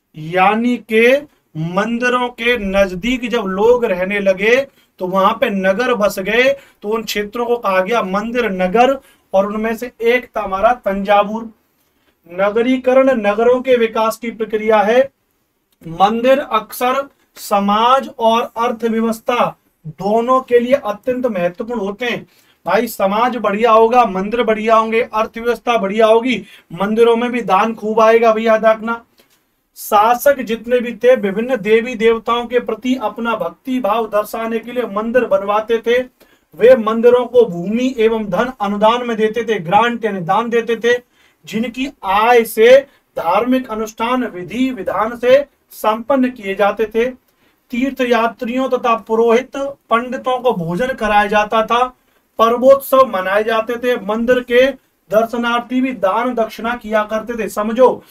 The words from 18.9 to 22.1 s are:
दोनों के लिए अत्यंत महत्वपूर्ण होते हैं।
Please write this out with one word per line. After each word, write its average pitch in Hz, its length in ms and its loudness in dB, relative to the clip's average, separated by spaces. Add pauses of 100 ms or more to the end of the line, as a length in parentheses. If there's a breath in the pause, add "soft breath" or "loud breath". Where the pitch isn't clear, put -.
दोनों 226 560 0
के 240 160 2
लिए 240 160 2
अत्यंत 254 520 -4
महत्वपूर्ण 214 540 -4
होते 202 260 -6
हैं। 190 200 -6 (400 soft breath)